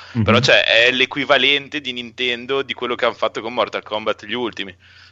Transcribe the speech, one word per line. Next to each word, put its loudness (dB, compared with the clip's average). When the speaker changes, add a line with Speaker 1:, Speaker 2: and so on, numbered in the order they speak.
Speaker 1:
Mhm. 0
Speaker 2:
però, 4
cioè, 4
è 4
l'equivalente 0
di -10
Nintendo -4
di -8
quello -4
che -2
hanno 0
fatto -4
con -8
Mortal -4
Kombat -6
gli -8
ultimi, -6